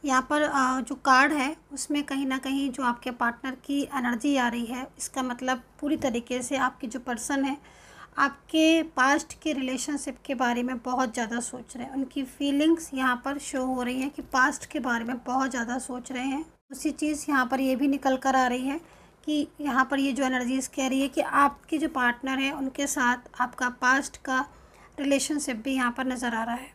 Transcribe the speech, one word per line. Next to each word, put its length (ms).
यहाँ 260
पर, 140
आ, 360
जो 180
कार्ड 360
है 220
उसमें 300
कहीं 220
ना 120
कहीं 340
जो 120
आपके 300
पार्टनर 420
की 160
एनर्जी 420
आ 100
रही 180
है, 220
इसका 260
मतलब 380
पूरी 160
तरीके 440
से 180
आपके 280
जो 120
पर्सन 460
है 120
आपके 640
पास्ट 460
के 120
रिलेशनशिप 720
के 100
बारे 280
में 160
बहुत 340
ज़्यादा 260
सोच 380
रहे 80
हैं। 80
उनकी 300
फीलिंग्स 720
यहाँ 320
पर 160
शो 240
हो 180
रही 180
हैं 80
कि 120
पास्ट 340
के 140
बारे 240
में 140
बहुत 340
ज़्यादा 280
सोच 320
रहे 140
हैं। 160
दूसरी 520
चीज़ 360
यहाँ 160
पर 140
ये 160
भी 120
निकल 300
कर 180
आ 120
रही 200
है 120
कि 220
यहाँ 240
पर 140
ये 120
जो 120
एनर्जीज 440
कह 200
रही 140
है 60
कि 140
आपके 560
जो 120
पार्टनर 500
है 120
उनके 360
साथ 400
आपका 260
पास्ट 360
का 220
रिलेशनशिप 580
भी 160
यहाँ 240
पर 80
नज़र 300
आ 80
रहा 120
है। 200